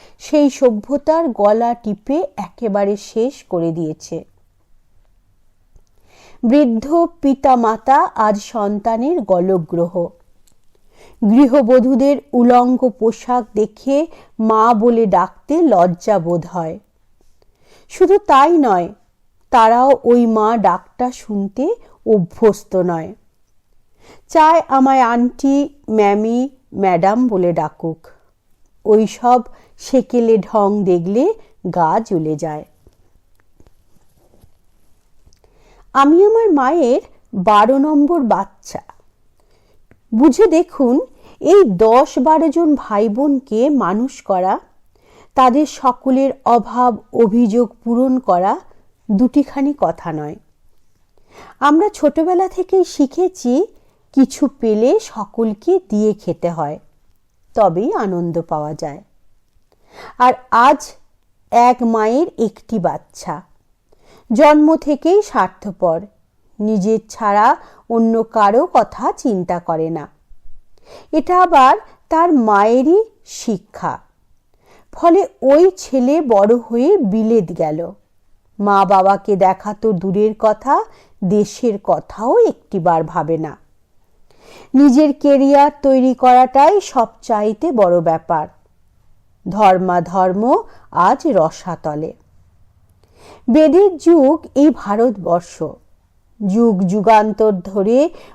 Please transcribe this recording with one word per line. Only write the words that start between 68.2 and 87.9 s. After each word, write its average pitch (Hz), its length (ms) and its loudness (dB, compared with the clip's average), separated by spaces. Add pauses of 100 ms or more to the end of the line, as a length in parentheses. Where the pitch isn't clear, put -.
কারো 220 500 0
কথা 240 400 -2
চিন্তা 185 460 -4
করে 160 320 -6
না। 156 180 -10 (1040)
এটা 359 300 0
আবার 302 340 4 (320)
তার 330 240 0
মায়েরই 247 720 2 (200)
শিক্ষা। - 760 -10 (920)
ফলে 339 360 2 (140)
ওই 302 340 4
ছেলে 277 440 -2
বড় 226 360 2
হয়ে 247 420 0
বিলেত 220 600 -2
গেল। 165 340 -6 (680)
মা 202 240 2
বাবাকে 196 520 2
দেখা 190 380 -2
তো 220 180 -4
দূরের 196 460 -2
কথা, 254 460 -2 (400)
দেশের 208 600 -2
কথাও 214 540 -2
একটিবার 175 640 -2
ভাবে 160 340 -4
না। 151 200 -12 (1160)
নিজের 285 380 4
কেরিয়ার 285 580 2 (120)
তৈরি 262 320 2
করাটাই 262 640 4
সবচাইতে 226 920 -4
বড় 180 280 2